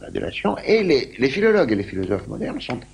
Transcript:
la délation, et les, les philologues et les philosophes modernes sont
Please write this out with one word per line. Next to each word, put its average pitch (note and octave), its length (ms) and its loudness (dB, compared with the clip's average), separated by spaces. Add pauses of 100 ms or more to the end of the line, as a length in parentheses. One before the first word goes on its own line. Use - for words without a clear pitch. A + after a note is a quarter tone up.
la - 100 -14
délation, - 460 -4
et A3 260 2
les, D3+ 340 2
les B2+ 120 4
philologues G3 420 4
et G#2+ 40 2
les G2+ 80 0
philosophes F#2+ 440 -4
modernes A2 320 -6
sont A#2+ 220 -8 (120)